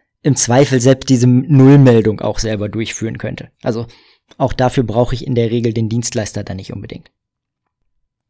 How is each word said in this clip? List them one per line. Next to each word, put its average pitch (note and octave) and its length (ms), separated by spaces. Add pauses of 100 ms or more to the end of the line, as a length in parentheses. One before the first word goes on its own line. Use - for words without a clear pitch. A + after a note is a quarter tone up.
(240)
im C#3 120
Zweifel C3 440
selbst C3 300
diese B2 160
Nullmeldung B2+ 960
auch - 160
selber G#2 320
durchführen A2 480
könnte. - 320 (140)
Also A#2 240 (500)
auch C3 160
dafür B2+ 300
brauche A#2 320
ich A#2 100
in C3 80
der A#2 160
Regel A#2 240
den A2+ 160
Dienstleister A2 540
dann F#2 140
nicht G2 140
unbedingt. - 400 (1200)